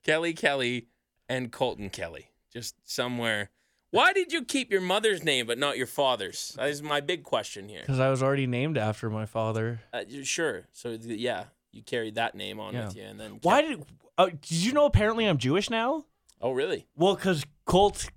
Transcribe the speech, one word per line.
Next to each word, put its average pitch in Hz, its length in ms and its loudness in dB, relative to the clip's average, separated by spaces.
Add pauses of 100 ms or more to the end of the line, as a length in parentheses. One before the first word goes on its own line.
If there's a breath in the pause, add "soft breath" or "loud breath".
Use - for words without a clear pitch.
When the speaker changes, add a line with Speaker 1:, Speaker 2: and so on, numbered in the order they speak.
Speaker 1:
Kelly 165 300 2
Kelly, 127 540 0 (380)
and 127 240 -4
Colton 104 380 -2
Kelly. 82 380 -10 (260)
Just 117 220 -12 (100)
somewhere. 117 640 -2 (440)
Why 302 200 6
did 370 180 0
you 311 140 -4
keep 262 260 -2
your 190 120 2
mother's 190 420 0
name 131 220 2
but 117 100 -2
not 131 220 -2
your 123 80 -2
father's? 120 720 -2
That 131 100 0
is 147 140 -6
my 147 180 0
big 156 220 -4
question 104 480 -6
here. 92 160 -14
Speaker 2:
'Cause 135 120 0
I 131 120 4
was 131 120 2
already 135 240 2
named 131 300 0
after 107 320 -2
my 107 160 -4
father. 113 560 -2 (140)
Speaker 1:
Uh, 117 120 -6
y-, 135 160 -14
sure. 131 500 -4
So, 117 260 -8
th-, 113 200 -6
yeah, 113 260 -2 (280)
you 107 100 -20
carried 110 340 -4
that 113 180 0
name 98 260 -10
on 101 140 -10
Speaker 2:
Yeah. 113 140 -6
Speaker 1:
with 95 80 -10
you. 101 80 -14
And 101 140 -16
then 107 220 -16
Speaker 2:
Why 226 220 4
Speaker 1:
kept 294 160 -4
Speaker 2:
did, 143 80 -16 (320)
uh, 185 80 8
did 165 260 -8
you 185 220 0
know 294 100 6
apparently 226 400 4
I'm 170 140 4
Jewish 156 320 0
now? 247 340 -2 (380)
Speaker 1:
Oh, 127 100 0
really? 135 340 -2 (100)
Speaker 2:
Well, 180 200 6
'cause 175 280 2 (220)
Colt 196 500 4